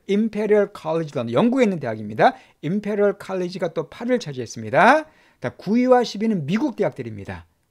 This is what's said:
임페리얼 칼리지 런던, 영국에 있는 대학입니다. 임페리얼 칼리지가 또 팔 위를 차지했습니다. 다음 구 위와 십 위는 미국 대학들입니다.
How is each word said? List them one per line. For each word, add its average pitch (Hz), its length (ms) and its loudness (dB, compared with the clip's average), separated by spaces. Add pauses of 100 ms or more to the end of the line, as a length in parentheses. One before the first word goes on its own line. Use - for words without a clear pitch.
임페리얼 208 640 2
칼리지 160 440 -6
런던, 117 160 -4
영국에 240 320 4
있는 190 160 0
대학입니다. 113 540 0 (280)
임페리얼 202 560 0
칼리지가 180 540 -6
또 160 160 -6
팔 - 200 -12
위를 247 120 2
차지했습니다. 139 840 2 (340)
다음 127 160 -6
구 202 200 -2
위와 247 280 4
십 202 180 -8
위는 202 240 -2
미국 220 300 -2
대학들입니다. 107 720 -6 (240)